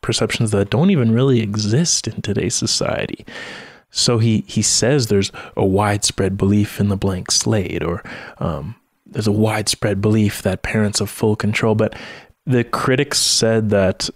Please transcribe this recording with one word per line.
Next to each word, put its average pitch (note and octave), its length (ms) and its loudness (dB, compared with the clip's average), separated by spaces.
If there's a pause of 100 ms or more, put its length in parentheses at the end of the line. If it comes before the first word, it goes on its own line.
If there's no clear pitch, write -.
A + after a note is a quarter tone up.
perceptions A2+ 500 -2
that G2+ 180 0
don't E3 220 2
even B2 200 2
really B2 280 4
exist A2 680 0
in - 140 -8
today's F#2+ 320 -2
society. - 720 -4 (640)
So - 300 0
he, A2 260 4
he - 160 -2
says A#2+ 460 2
there's G2 240 2 (240)
a A2 100 2
widespread G2 720 0
belief G#2 420 2
in G2+ 100 2
the G2 80 0
blank F#2+ 340 -2
slate, G2+ 500 0
or, E2+ 220 -4 (360)
um, D#2+ 360 -4 (300)
there's A2 220 -4
a G#2 40 2
widespread G#2+ 680 0
belief G#2+ 400 2
that F#2+ 200 -2
parents G#2 380 -2
have G2+ 100 -4
full G#2+ 260 0
control. A2 380 0
But G#2+ 220 0 (500)
the A#2+ 180 2
critics C3+ 560 0
said A2+ 500 2
that G2 460 2